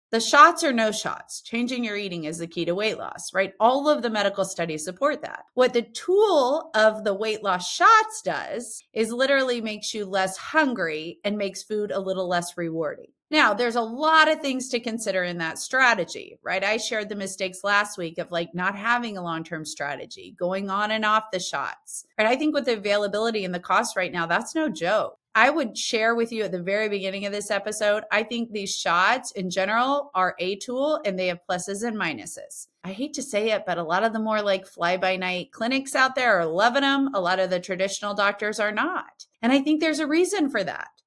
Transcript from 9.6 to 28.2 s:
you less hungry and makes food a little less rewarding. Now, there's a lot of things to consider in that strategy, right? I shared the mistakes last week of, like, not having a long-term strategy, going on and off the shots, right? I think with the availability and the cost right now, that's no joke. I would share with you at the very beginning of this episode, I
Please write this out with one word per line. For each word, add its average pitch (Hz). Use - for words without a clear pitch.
you 214
less 190
hungry 175
and 208
makes 196
food 208
a 190
little 185
less 175
rewarding. 165
Now, 285
there's 240
a 240
lot 302
of 311
things 262
to 240
consider 220
in 175
that 160
strategy, -
right? 190
I 214
shared 220
the 208
mistakes 190
last 202
week 165
of, 170
like, 170
not 185
having 226
a 185
long-term 165
strategy, -
going 190
on 208
and 220
off 214
the 185
shots, -
right? 214
I 240
think 302
with 277
the 247
availability 208
and 180
the 175
cost 202
right 180
now, 170
that's 208
no 311
joke. 180
I 233
would 285
share 226
with 233
you 220
at 190
the 180
very 202
beginning 196
of 202
this 208
episode, 208
I 214